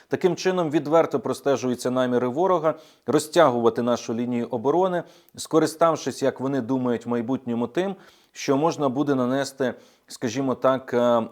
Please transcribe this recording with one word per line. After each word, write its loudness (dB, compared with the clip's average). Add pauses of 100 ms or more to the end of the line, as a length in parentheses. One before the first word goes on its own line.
Таким 0
чином, -2
відверто 2
простежуються -2
наміри 0
ворога 0 (320)
розтягувати 4
нашу -2
лінію -4
оборони, 0 (320)
скориставшись, 0
як -2
вони -2
думають, -2
в -6
майбутньому -2
тим, -4 (360)
що 0
можна 0
буде 0
нанести, -2 (340)
скажімо -4
так, 0
е, 4 (140)